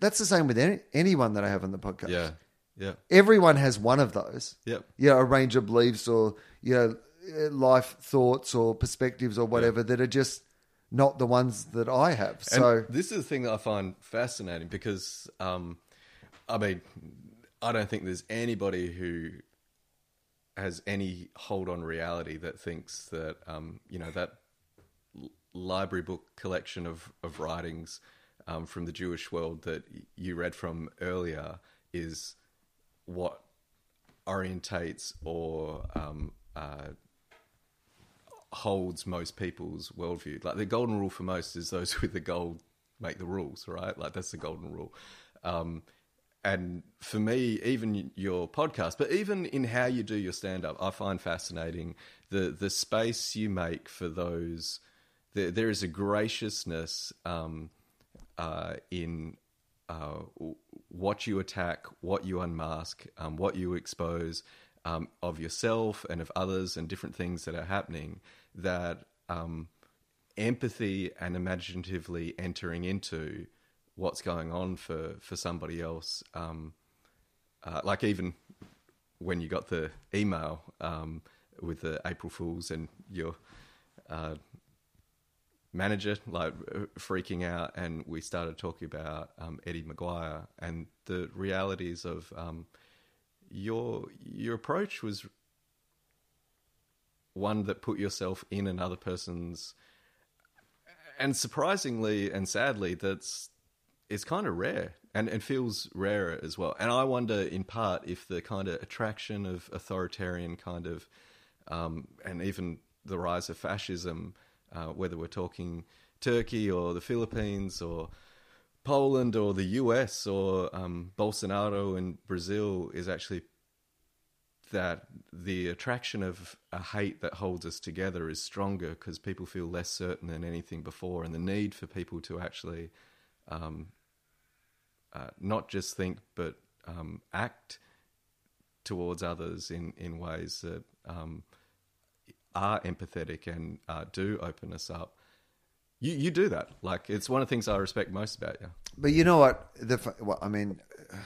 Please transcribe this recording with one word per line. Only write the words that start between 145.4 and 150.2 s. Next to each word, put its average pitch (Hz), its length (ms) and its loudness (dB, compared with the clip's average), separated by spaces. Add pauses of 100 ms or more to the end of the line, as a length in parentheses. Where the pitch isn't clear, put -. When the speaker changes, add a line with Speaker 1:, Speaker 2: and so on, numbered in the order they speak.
Speaker 2:
You, 139 120 0
you 151 180 2
do 175 200 4
that. - 180 -2 (140)
Like, - 280 -2
it's 104 180 -2
one 131 140 4
of 120 60 0
the - 60 -18
things 113 140 0
I 104 100 4
respect 98 320 -2
most 101 260 -4
about - 240 -8
you. 87 80 -12 (300)
Speaker 1:
But 143 140 6
you 160 120 10
know 175 140 12
what? 131 320 10 (100)
The 117 140 2
f-, - 260 -2